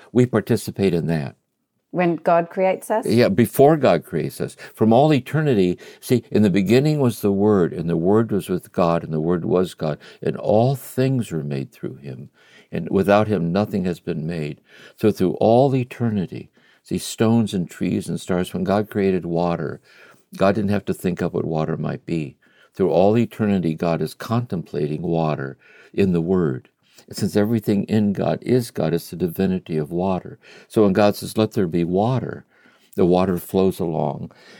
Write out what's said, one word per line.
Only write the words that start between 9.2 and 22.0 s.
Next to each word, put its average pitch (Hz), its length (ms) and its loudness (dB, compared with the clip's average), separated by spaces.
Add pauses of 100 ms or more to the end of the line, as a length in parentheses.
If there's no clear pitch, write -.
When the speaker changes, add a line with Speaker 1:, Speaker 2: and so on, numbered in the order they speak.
Speaker 1:
Word 85 240 -2
was 87 260 0
God, 76 260 -6 (220)
and - 160 -4
all 113 380 2
things 127 580 -2
were 78 120 -4
made 69 280 -8
through - 220 -12
him. 67 340 -16 (420)
And 85 200 -8
without 98 360 4
him, 85 260 -2
nothing 98 340 -2
has 85 140 -4
been 80 260 -6
made. 78 340 -8 (360)
So 110 140 2
through 92 260 0
all 127 380 4
eternity, 117 760 -4 (320)
see, 92 160 -6
stones 113 560 0
and 87 160 -4
trees 98 360 -4
and 82 140 -6
stars, 90 320 -4
when 92 120 -4
God 101 260 0
created 95 340 0
water, 85 560 -2 (560)
God 95 200 2
didn't 101 160 -2
have 101 120 -2
to 95 100 -4
think 87 280 -4
up 85 100 -4
what 82 140 -4
water 80 320 -4
might 73 260 -8